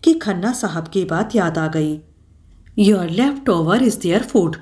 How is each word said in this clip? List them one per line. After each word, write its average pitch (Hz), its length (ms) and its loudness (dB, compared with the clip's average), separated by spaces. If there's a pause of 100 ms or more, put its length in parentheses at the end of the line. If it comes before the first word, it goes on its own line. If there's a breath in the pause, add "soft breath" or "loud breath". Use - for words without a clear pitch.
कि 330 100 6
खन्ना 214 400 -2
साहब 170 340 -6
की 185 180 -2
बात 175 300 -4
याद 170 220 0
आ 160 100 -2
गई, 151 320 -2 (800)
"Your 196 300 4
leftover 190 720 0
is 247 180 2
their 180 320 0
food।" 170 300 2